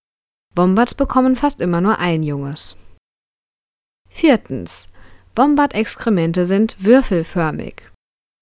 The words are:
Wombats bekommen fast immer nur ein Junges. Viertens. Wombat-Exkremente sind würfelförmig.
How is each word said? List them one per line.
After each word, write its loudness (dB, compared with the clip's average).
Wombats 2
bekommen 0
fast -2
immer -2
nur 0
ein -2
Junges. -6
Viertens. -2
Wombat-Exkremente 0
sind 0
würfelförmig. 0